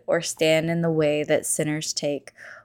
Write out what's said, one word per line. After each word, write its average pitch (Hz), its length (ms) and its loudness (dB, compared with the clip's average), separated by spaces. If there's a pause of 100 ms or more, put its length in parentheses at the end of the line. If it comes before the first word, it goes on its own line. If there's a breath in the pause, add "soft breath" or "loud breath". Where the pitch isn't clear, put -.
or 165 140 2
stand 160 480 2
in 170 120 0
the 165 100 2
way 151 320 2
that 151 220 0
sinners 151 460 -2
take, - 400 -4 (340 loud breath)